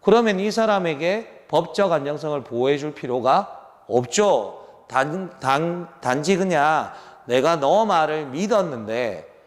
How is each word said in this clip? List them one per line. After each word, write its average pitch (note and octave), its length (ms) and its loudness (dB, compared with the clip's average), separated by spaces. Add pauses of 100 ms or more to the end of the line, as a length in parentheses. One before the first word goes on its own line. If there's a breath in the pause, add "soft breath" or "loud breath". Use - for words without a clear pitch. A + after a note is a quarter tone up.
그러면 G#3+ 380 4
이 G#3 100 -2
사람에게 G3 1000 -2
법적 E3+ 420 0
안정성을 D3 540 -2
보호해 C3 320 0
줄 D3 160 -6
필요가 C3 920 -2
없죠. B2+ 1000 0
단, D3+ 420 -2 (120)
단, E3 480 -2 (100)
단지 D3 380 0
그냥 D#3 560 2 (320 loud breath)
"내가 C3+ 320 2
너 D#3 260 2
말을 D#3 440 0
믿었는데 B2+ 1000 -2 (180)